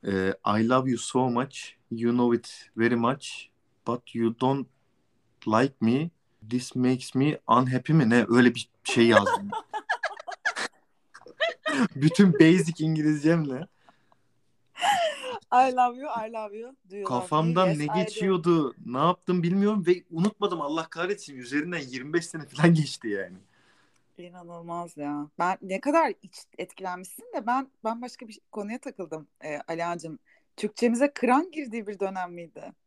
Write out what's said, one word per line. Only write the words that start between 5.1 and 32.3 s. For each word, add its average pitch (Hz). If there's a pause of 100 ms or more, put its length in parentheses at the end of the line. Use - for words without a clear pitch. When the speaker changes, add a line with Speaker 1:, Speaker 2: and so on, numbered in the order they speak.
Speaker 1:
like 117
me. 131 (400)
This 123
makes 127
me 143
unhappy" 127
mi? 143
Ne? 117
Öyle 120
bir - (140)
şey 117
yazdım. 107
<laughs> - (2250)
Bütün 165
basic 160
İngilizcemle. 151 (1800)
Speaker 2:
"I 254
love 247
you, 285 (180)
I 226
love 214
you. 247 (160)
Do 190
you 202
love 135
me? 123
Speaker 1:
Kafamdan 165
Speaker 2:
Yes, 160
Speaker 1:
ne 147
Speaker 2:
I 151
do." -
Speaker 1:
geçiyordu, 175 (100)
ne 120
yaptım 180
bilmiyorum 196
ve 180
unutmadım 180
Allah 156
kahretsin. 175
Üzerinden 147
yirmi 131
beş 170
sene 156
falan 165
geçti 147
yani. 95 (800)
Speaker 2:
İnanılmaz 175
ya. 147 (100)
Ben 180
ne 190
kadar 294
iç - (220)
etkilenmişsin 180 (120)
de 233
ben, 262 (160)
ben 233
başka 247
bir 214 (120)
konuya 214
takıldım, 160 (160)
e, 151 (100)
Alihan'cığım. 165 (380)
Türkçemize 240
kıran 294
girdiği 233
bir 202
dönem 185